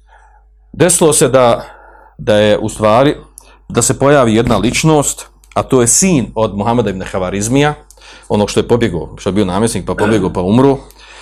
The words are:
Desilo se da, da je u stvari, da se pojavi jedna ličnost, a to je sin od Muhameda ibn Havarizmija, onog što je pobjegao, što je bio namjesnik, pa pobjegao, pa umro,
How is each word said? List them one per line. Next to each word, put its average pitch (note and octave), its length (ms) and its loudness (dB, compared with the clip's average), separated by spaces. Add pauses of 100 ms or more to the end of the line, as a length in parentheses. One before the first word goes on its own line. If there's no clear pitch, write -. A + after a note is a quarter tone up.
(720)
Desilo E3+ 400 4
se D3 140 2
da, B2 380 2 (520)
da - 180 0
je G#2+ 220 2
u G#2+ 120 -6
stvari, A2+ 460 2 (540)
da - 120 -2
se - 180 -2
pojavi C3 360 4
jedna A#2+ 220 2
ličnost, B2 720 -2 (220)
a G#2+ 100 -2
to C3 180 2
je A#2+ 60 2
sin C#3 480 0
od G#2+ 220 -2
Muhameda A2+ 320 0
ibn F#2+ 120 -8
Havarizmija, G#2 720 -2 (560)
onog G#2 200 0
što - 100 -2
je G2 80 -2
pobjegao, G2 500 -2
što - 120 -6
je F#2 40 -2
bio G2+ 120 0
namjesnik, F#2+ 400 -4
pa F#2 100 -6
pobjegao, G#2 380 -2
pa F#2+ 80 -4
umro, B2+ 360 2 (440)